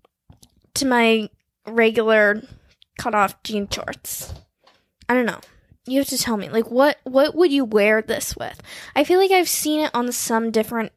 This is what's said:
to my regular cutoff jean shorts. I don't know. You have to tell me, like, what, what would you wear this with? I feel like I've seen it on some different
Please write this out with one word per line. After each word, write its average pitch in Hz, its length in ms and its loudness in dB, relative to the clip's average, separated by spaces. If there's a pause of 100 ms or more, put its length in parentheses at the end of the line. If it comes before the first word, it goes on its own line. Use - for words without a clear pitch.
(760)
to 277 100 -2
my 226 440 2 (380)
regular 220 760 2 (560)
cutoff 208 460 -2
jean 202 260 -6
shorts. - 640 -10 (760)
I 240 40 0
don't 247 120 2
know. - 160 -6 (440)
You 262 140 0
have 277 80 0
to 262 100 -6
tell 233 200 -4
me, 196 120 -8
like, 226 220 -2
what, 262 320 2
what 269 320 2
would 339 160 4
you 277 140 2
wear 214 360 2
this - 360 -6
with? - 240 -12 (340)
I 285 80 2
feel 359 160 2
like 381 120 4
I've 370 180 2
seen 302 320 -2
it 311 120 -2
on 247 180 -2
some 226 380 -2
different 220 480 -2